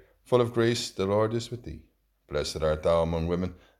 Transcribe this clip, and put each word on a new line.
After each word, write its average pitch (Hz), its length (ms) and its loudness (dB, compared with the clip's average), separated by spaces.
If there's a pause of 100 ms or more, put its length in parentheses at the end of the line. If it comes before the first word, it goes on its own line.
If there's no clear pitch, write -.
(240)
full 123 180 4
of 117 140 -2
grace, 117 340 2
the 95 160 -4
Lord 107 300 0
is 117 160 -6
with 117 140 -12
thee. - 180 -12 (440)
Blessed 73 360 -4
art 78 180 2
thou 85 220 4
among 82 240 0
women, 87 260 -2 (260)